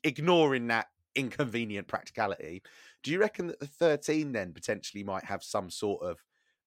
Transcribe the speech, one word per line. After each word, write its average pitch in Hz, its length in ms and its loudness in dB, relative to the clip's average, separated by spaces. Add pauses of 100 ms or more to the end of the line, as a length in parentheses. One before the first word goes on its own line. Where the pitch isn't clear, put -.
ignoring 147 640 4
that 113 180 2 (280)
inconvenient 117 760 -2
practicality, 95 760 -4 (400)
do 135 80 -4
you 175 100 2
reckon 202 280 0
that - 120 -8
the 143 60 -8
thirteen 151 640 2
then 92 220 -2
potentially 104 500 -6
might 95 220 -4
have 98 160 -4
some 95 260 -4
sort 98 340 -2
of, 87 220 -6 (420)